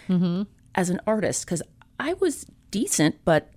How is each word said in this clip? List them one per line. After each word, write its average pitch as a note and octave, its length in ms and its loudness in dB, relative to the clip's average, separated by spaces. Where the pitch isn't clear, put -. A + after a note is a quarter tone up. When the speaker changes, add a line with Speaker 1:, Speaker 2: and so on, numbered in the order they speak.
Speaker 1:
Mm-hmm. F3+ 360 2
Speaker 2:
as F3+ 160 0
an F3+ 160 -2
artist? G#3+ 400 -2
'Cause E3+ 160 -4
I C#4+ 140 -2
was F4+ 320 -2
decent, G3+ 460 0
but, D#3 320 2